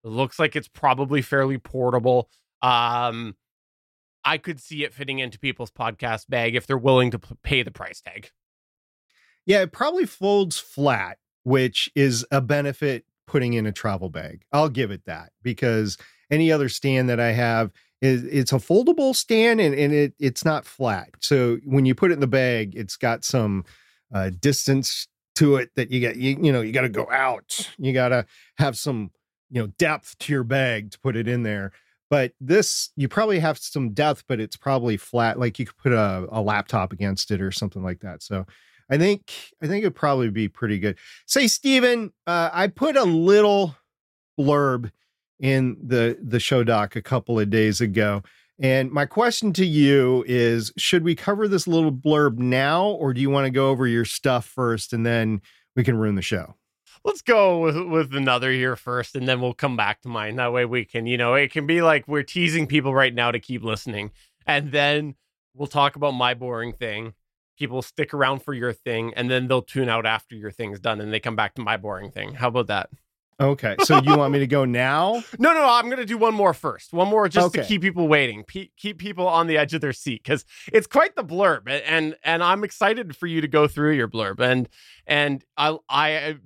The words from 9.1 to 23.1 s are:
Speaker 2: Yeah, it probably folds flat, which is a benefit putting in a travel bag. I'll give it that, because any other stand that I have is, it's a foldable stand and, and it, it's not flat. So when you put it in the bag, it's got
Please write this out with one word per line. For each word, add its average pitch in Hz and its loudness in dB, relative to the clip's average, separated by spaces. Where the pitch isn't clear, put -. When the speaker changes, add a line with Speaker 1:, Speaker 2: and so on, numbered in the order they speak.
Speaker 2:
Yeah, 196 4
it 170 -4
probably 339 0
folds 196 0
flat, 113 -2
which 127 0
is 131 2
a 139 2
benefit 143 -4
putting 123 0
in 110 0
a 104 -4
travel 95 -4
bag. 78 -14
I'll 151 2
give 120 -4
it 98 -14
that, 82 -14
because 110 -2
any 160 2
other 143 0
stand 131 0
that 120 0
I 117 2
have 113 0
is, 131 2
it's 139 -2
a 135 2
foldable 254 2
stand 226 2
and, 156 2
and 147 2
it, 147 2
it's 131 -2
not 156 -2
flat. 110 -4
So 123 2
when 135 2
you 131 4
put 185 2
it 170 2
in 143 -4
the 139 2
bag, 120 0
it's 107 -10
got 117 -2